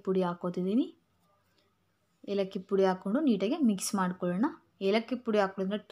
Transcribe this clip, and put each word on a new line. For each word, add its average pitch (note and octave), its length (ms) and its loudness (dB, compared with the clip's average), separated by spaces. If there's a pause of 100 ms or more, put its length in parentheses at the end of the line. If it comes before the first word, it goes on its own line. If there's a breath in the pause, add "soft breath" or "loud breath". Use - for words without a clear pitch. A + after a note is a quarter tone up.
ಪುಡಿ F#3+ 220 2
ಹಾಕ್ಕೋತಿದ್ದೀನಿ. F#3 600 -2 (1500)
ಏಲಕ್ಕಿ G3 260 -2 (100)
ಪುಡಿ F#3+ 200 4
ಹಾಕ್ಕೊಂಡು G3 380 -2
ನೀಟಾಗಿ A3 300 2 (120)
ಮಿಕ್ಸ್ F#3+ 300 -2
ಮಾಡ್ಕೊಳ್ಳೋಣ. F#3 480 0 (400)
ಏಲಕ್ಕಿ A3+ 360 0
ಪುಡಿ G#3+ 200 0
ಹಾಕೋದ್ರಿಂದ F#3+ 360 -2 (120)